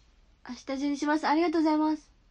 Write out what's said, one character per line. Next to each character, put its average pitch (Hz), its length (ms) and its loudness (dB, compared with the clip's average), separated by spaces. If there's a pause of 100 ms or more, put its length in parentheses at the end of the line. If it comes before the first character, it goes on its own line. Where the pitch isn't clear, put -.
(560)
日 - 100 -18
中 269 100 -6 (140)
に 285 80 -2
し 294 100 -4
ま 302 100 2
す。 302 100 -4
あ 285 60 2
り 320 80 2
が 349 100 2
と 339 80 0
う 311 40 2
ご 311 60 2
ざ 302 40 2
い 302 40 2
ま 311 200 0
す。 - 140 -20 (200)